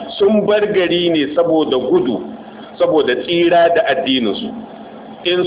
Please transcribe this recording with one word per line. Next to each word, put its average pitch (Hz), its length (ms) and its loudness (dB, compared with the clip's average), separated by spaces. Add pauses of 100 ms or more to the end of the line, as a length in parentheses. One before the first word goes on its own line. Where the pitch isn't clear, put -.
(180)
sun 208 280 2
bar 208 160 2 (120)
gari 175 360 2
ne 151 260 0
saboda 160 420 2
gudu, 127 440 0 (580)
saboda 156 360 2
tsira 170 600 4
da 160 60 4 (100)
addininsu. 120 580 -2 (760)
In 180 220 0